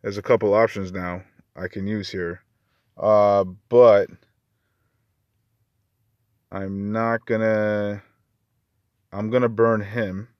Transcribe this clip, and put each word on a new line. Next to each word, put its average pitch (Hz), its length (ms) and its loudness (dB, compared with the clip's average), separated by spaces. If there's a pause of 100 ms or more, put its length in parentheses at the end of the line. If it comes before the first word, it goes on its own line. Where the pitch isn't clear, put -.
There's 101 160 -10
a 104 60 -10
couple 107 320 2
options 104 360 0
now 92 300 -8 (340)
I 87 120 -10
can 98 180 -10
use 104 240 -6
here. 87 320 -10 (560)
Uh, 104 460 4 (260)
but 117 400 6 (2500)
I'm 98 400 -8
not 113 360 -4
gonna, 107 760 -2 (1120)
I'm 104 160 -6
gonna 123 200 0
burn 113 320 2
him. 101 480 -8 (100)